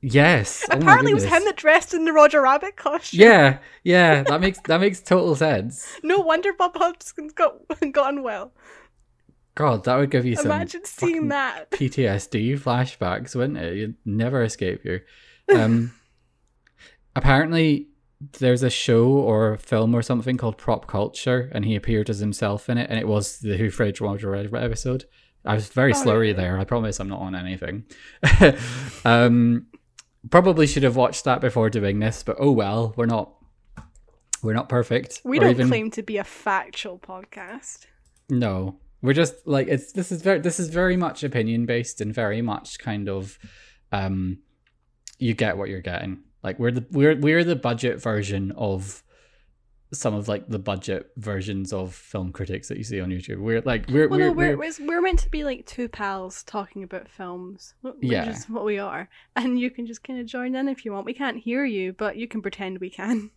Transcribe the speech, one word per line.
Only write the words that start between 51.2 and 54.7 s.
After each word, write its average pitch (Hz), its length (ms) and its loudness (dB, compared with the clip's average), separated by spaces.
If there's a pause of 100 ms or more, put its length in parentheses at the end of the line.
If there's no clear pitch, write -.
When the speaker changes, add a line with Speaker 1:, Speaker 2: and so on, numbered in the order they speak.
Speaker 1:
of 92 220 -8
film 92 360 -10
critics 92 380 -10
that - 80 -10
you 107 80 -10
see 101 160 -8
on 90 80 -6
YouTube. 92 300 -8
We're, 113 240 -4
like, 120 260 -4
we're, 147 200 4
Speaker 2:
Well, - 100 0
Speaker 1:
we're, - 80 4
Speaker 2:
no, - 60 2
we're, - 260 0
Speaker 1:
we're 311 100 -8 (120)